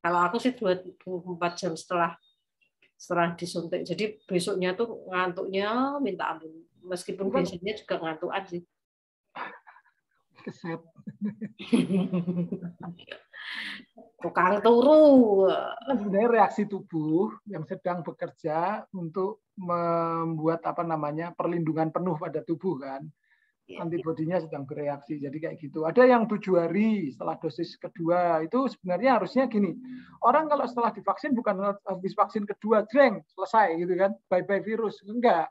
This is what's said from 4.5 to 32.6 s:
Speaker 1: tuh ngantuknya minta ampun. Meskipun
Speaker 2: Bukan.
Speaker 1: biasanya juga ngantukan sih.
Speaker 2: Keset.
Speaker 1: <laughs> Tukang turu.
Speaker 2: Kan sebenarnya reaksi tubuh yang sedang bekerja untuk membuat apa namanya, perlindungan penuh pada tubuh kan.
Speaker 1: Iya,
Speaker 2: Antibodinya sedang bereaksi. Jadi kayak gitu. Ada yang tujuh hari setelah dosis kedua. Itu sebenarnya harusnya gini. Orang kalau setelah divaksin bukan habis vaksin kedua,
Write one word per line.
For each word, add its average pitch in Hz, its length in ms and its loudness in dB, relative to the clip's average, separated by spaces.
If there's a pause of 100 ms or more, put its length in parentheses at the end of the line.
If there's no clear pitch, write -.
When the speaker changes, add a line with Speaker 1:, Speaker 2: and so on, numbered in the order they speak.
Speaker 1:
tuh 233 320 -6
ngantuknya 196 960 -2
minta 170 320 -4
ampun. 160 160 -16 (320)
Meskipun 185 480 -6
Speaker 2:
Bukan. 175 120 0
Speaker 1:
biasanya 185 360 -6
juga - 160 -6
ngantukan 165 480 -6
sih. 175 180 -10 (1800)
Speaker 2:
Keset. 170 400 -10 (800)
Speaker 1:
<laughs> 180 1500 -4 (1040)
Tukang 180 400 2
turu. 240 880 8
Speaker 2:
Kan 175 480 0
sebenarnya 208 480 4
reaksi 208 240 0
tubuh 180 640 -2 (160)
yang 170 160 -8
sedang 180 400 -6
bekerja 175 880 -4
untuk 185 640 -6
membuat 165 1120 -2
apa 165 160 -4
namanya, 160 480 -4
perlindungan 165 560 -2
penuh 165 320 -2
pada 156 240 -6
tubuh 170 400 -4
kan. 139 240 -10 (560)
Speaker 1:
Iya, - 240 -10
Speaker 2:
Antibodinya 160 560 -2
sedang 151 240 -10
bereaksi. 147 560 -6
Jadi 139 160 -8
kayak 156 240 -8
gitu. 156 240 -4
Ada 233 160 6
yang 240 240 6
tujuh 185 400 2
hari 190 480 0
setelah 165 240 -6
dosis 165 400 -8
kedua. 170 640 0
Itu 247 240 0
sebenarnya 196 560 2
harusnya 254 240 0
gini. 202 240 0 (480)
Orang 294 320 4
kalau 285 160 0
setelah 233 240 -2
divaksin 202 400 -4
bukan 202 560 -2
habis 190 240 -6
vaksin 208 320 0
kedua, 208 480 0